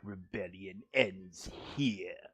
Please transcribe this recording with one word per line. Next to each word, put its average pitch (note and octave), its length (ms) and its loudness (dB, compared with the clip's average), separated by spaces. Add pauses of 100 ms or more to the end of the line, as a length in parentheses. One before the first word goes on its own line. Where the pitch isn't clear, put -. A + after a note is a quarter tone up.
rebellion F#2+ 800 -6 (120)
ends F#2+ 560 4 (260)
here. G2 580 2